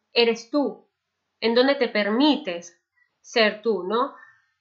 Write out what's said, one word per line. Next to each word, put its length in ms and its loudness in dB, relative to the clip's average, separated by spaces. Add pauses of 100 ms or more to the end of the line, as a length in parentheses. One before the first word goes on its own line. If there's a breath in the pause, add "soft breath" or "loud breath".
(140)
eres 380 0
tú, 360 -4 (540)
en 140 0
dónde 200 4
te 140 -2
permites 920 -2 (400)
ser 420 -2
tú, 220 -2
¿no? 300 -2 (480 loud breath)